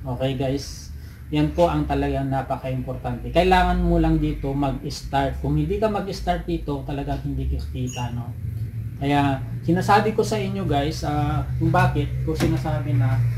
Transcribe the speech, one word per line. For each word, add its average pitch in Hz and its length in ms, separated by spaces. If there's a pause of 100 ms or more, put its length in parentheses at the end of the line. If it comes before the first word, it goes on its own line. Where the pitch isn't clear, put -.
Okay, 131 320
guys? 135 560 (400)
Yan 151 240
po 170 160
ang 151 160
talagang 139 400
napaka-importante. 127 1040
Kailangan 180 480
mo 170 240
lang 160 160
dito 147 320
mag-start. 135 880
Kung 143 160
hindi 160 240
ka 220 80
mag-start 180 560
dito, 151 400
talagang 139 400
hindi 135 240
kikita, 123 640
no? 120 240 (640)
Kaya 139 400 (240)
sinasabi 202 480
ko 214 160
sa 226 80
inyo, 196 320
guys, 147 400
ah, 147 480
kung 165 160
bakit 175 400 (160)
ko 156 80
sinasabi 160 640
na 120 160 (220)